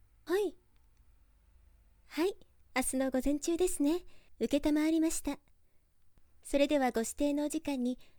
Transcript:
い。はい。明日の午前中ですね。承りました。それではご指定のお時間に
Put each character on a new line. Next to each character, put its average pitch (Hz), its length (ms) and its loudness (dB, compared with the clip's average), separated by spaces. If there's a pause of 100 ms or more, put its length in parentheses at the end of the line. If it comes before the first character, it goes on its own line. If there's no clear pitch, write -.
(380)
い。 403 160 -2 (1500)
は 311 160 -2
い。 392 100 0 (400)
明 254 80 0
日 - 140 -2
の 262 140 0
午 262 140 0
前 294 140 0
中 330 180 -2
で 359 120 2
す 330 140 -2
ね。 320 220 0 (360)
承 294 500 2
り 320 100 2
ま 320 100 2
し - 120 -6
た。 285 160 -6 (1040)
そ - 160 0
れ 285 80 6
で 294 120 2
は 254 120 4
ご 226 100 -2
指 226 120 -4
定 285 220 0
の 294 120 0
お - 20 -2
時 311 120 -4
間 269 220 -4
に 247 160 -2 (200)